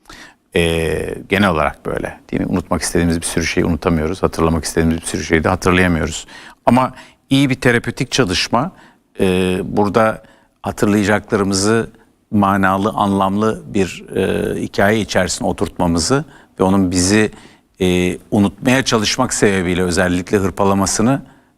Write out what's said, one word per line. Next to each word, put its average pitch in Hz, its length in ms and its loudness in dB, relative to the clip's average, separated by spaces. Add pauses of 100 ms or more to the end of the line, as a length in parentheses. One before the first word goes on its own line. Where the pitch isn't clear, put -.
(560)
E, 82 580 -2 (140)
genel 98 220 2
olarak 76 360 -2
böyle, - 340 -6 (100)
değil - 120 -2
mi? - 60 -4
Unutmak 90 340 -4
istediğimiz 85 380 0
bir - 60 -10
sürü 80 200 -4
şeyi - 180 -2
unutamıyoruz, 82 580 -2
hatırlamak 82 420 0
istediğimiz 82 320 0
bir - 100 -10
sürü 92 180 -6
şeyi 80 200 0
de - 40 2
hatırlayamıyoruz. 87 800 0 (400)
Ama 123 280 4 (360)
iyi 165 200 2
bir 131 40 0
terapötik 120 580 -2
çalışma, 123 600 0 (480)
e, 92 440 2
burada 104 580 0 (400)
hatırlayacaklarımızı 101 1300 0 (400)
manalı, 98 600 2
anlamlı 101 760 0
bir, 98 380 -4 (120)
e, 95 440 -2
hikaye 110 400 0
içerisine 95 480 -2
oturtmamızı 90 760 -2 (360)
ve - 40 4
onun 95 260 2
bizi, 98 400 2 (500)
e, 90 380 0 (120)
unutmaya 117 540 2
çalışmak 117 500 0
sebebiyle 92 480 2
özellikle 90 560 0
hırpalamasını, 98 840 0 (360)